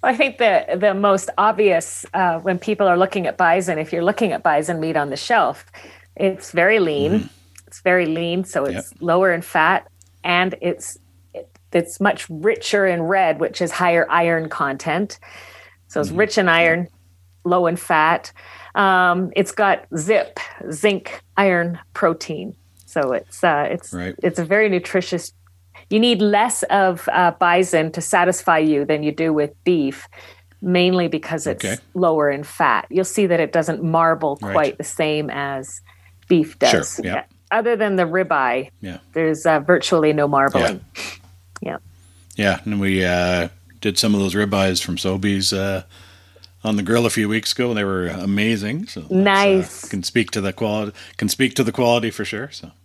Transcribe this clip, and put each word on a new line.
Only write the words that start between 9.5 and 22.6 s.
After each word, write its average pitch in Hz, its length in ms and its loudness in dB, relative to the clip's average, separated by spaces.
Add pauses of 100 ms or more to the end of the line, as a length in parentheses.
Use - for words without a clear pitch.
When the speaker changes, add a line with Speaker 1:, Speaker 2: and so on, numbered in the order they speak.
Speaker 1:
and 180 380 0
it's, - 360 -6 (360)
it, - 140 -14 (240)
it's 170 300 -2
much 202 280 0
richer 196 580 0
in 175 160 0
red, 170 360 2
which - 220 -4
is 170 100 -4
higher 170 380 2
iron 165 400 0
content. 156 680 -4 (720)
So 151 120 -4
it's 143 80 -2
Speaker 2:
Mm-hmm. 160 100 -6
Speaker 1:
rich 175 200 0
in 185 100 2
iron, 165 320 4
Speaker 2:
Yep. 170 80 -6 (560)
Speaker 1:
low 180 220 2
in 170 100 0
fat. 160 540 0 (420)
Um, 185 640 2
it's 196 160 0
got 196 340 0 (100)
zip, 175 440 -2 (320)
zinc, 196 500 -2 (160)
iron, 175 420 2 (140)
protein. 170 600 -4 (320)